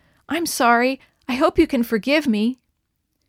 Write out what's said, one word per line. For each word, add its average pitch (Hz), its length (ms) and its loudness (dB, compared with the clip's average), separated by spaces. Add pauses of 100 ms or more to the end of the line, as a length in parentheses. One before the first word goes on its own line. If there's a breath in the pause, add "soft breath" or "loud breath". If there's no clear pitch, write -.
(280)
I'm 330 180 -4
sorry. 240 540 0 (280 soft breath)
I 247 60 -4
hope 320 240 0
you 330 80 4
can 262 160 -2
forgive 262 440 -2
me. 226 320 0 (720)